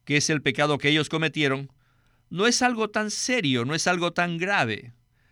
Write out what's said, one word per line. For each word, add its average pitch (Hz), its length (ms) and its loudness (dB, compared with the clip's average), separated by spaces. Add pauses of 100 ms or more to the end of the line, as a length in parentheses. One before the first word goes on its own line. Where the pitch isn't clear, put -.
que 143 140 2
es 143 120 0
el 156 120 0
pecado 147 360 2
que 143 120 2
ellos 151 180 2
cometieron, 147 640 -2 (560)
no 180 180 0
es 240 160 2
algo 220 280 0
tan 214 200 -4
serio, 147 540 0
no 143 100 -2
es 165 140 0
algo 175 240 0
tan 175 260 -2
grave, 165 540 -2 (400)